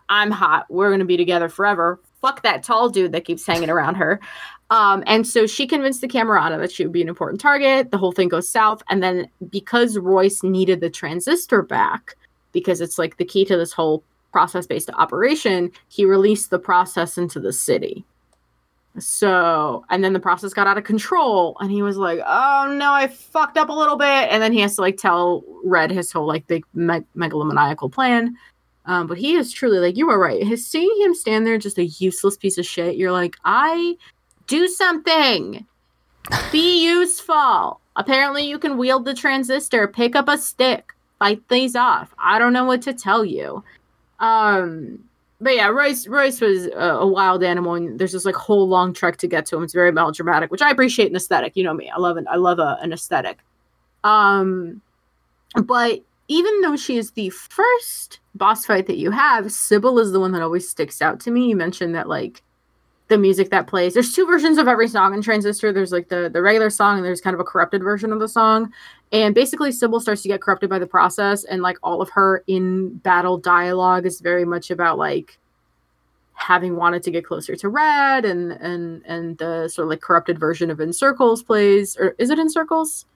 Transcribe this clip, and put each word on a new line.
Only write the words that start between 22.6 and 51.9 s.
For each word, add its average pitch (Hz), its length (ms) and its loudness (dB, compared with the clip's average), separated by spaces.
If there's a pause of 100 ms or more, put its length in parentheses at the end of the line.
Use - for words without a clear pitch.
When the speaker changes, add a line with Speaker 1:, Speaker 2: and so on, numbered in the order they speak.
Speaker 1:
no, 285 140 2
I 277 160 2
fucked - 480 -4
up 311 140 2
a 302 40 -6
little 302 220 2
bit." 285 100 0 (240)
And 214 120 2
then 220 100 2
he 233 100 2
has 202 140 0
to, 208 60 -2
like, 190 160 0
tell 175 460 0 (200)
Red 175 280 2
his 180 200 -4
whole, 156 160 -2
like, 151 200 -4
big 165 260 -4
me-, 170 320 -2 (100)
megalomaniacal 147 760 -2
plan. 240 440 0 (500)
Um, 175 220 -2
but 175 100 -8
he 277 180 0
is 262 160 0
truly, 226 260 0
like, 180 180 2
you 302 120 0
were 214 120 2
right. 139 240 0
His, 233 220 -2
seeing 359 360 0
him 370 120 2
stand 220 320 0
there 226 120 0
just 208 200 -6
a 175 80 0
useless 185 500 -2
piece 190 220 -4
of 175 80 -4
shit, 175 320 -4
you're 185 140 0
like, 175 340 -2
"I, 330 500 0 (520)
do 339 200 0
something. 311 1000 0 (640)
Speaker 2:
<laughs> - 220 -6
Speaker 1:
Be 339 320 2
useful. 320 960 0 (160)
Apparently 277 520 0
you 285 100 -6
can 294 200 -4
wield 247 280 0
the 269 80 -4
transistor. 262 760 0
Pick 240 280 0
up - 120 2
a 311 120 2
stick. - 540 -2 (260)
Fight 208 300 0
these 247 260 0
off. 240 420 0
I 202 220 2
don't 240 140 4
know 254 120 2
what 254 160 0
to 262 120 -6
tell 220 300 0
you." 147 400 -6 (560)
Um, 196 840 0 (380)
but 254 140 2
yeah, 214 120 2
Royce, 269 380 0
Royce 269 360 0
was 190 240 2
a, 160 340 -2
a 185 80 2
wild 185 360 2
animal, 175 320 0
and 170 220 -6
there's 185 140 -2
this, 185 140 -6
like, 185 100 -2
whole 202 320 2
long 180 240 2
trek 175 260 -2
to 180 100 -4
get 165 180 -2
to - 100 -6
him. 160 80 -4
It's 160 80 -10
very 175 220 4
melodramatic, 160 580 0
which 190 100 -4
I 294 80 4
appreciate 254 400 2
in 180 60 -6
aesthetic. 170 400 -2
You 190 80 0
know 165 100 -2
me, - 160 -8
I - 80 -8